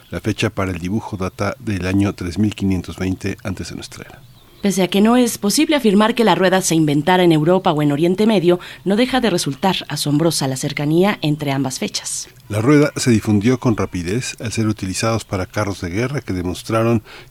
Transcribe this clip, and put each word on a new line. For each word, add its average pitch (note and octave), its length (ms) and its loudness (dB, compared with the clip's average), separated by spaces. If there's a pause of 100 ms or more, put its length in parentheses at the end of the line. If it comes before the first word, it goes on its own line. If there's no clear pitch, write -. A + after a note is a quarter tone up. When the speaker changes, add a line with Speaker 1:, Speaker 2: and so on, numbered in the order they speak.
(100)
Speaker 1:
La F2 100 -8
fecha G#2+ 300 -2
para F#2 220 -4
el F2 60 -8
dibujo F#2+ 380 -6
data F#2 420 -6
del F#2+ 280 -4
año G2 260 2
tres F2 260 -8
mil G#2 160 0
quinientos F#2 440 -4
veinte F#2 460 -4
antes F2+ 260 -10
de - 60 -12
nuestra - 300 -16
era. - 140 -20 (420)
Speaker 2:
Pese G3 200 0
a F3 60 2
que G3 140 2
no A3+ 140 6
es B3 220 2
posible D4 380 2
afirmar G#3+ 400 4
que A#3 80 2
la F#3+ 100 4
rueda F#3 260 4
se - 140 0
inventara D#3+ 480 2
en F3 80 6
Europa F3 400 4
o D3+ 120 0
en D3 100 2
Oriente F3 340 2
Medio, F3 320 4 (260)
no G3 120 0
deja B3+ 240 0
de A3 100 2
resultar F3 460 0 (100)
asombrosa D3 640 0
la C3 80 -4
cercanía D#3 640 0
entre D3 320 -2
ambas C3+ 260 -4
fechas. - 500 -8 (200)
Speaker 1:
La G2+ 120 -2
rueda C#3+ 360 4
se - 160 2
difundió G#2+ 460 2
con A2+ 180 0
rapidez F#2+ 640 -4
al A#2+ 100 -8
ser A2 160 -2
utilizados G#2+ 580 -4
para F#2 220 -6
carros G2+ 360 -6
de F2+ 80 -6
guerra B2+ 320 -4
que - 100 -8
demostraron A2 720 -2 (280)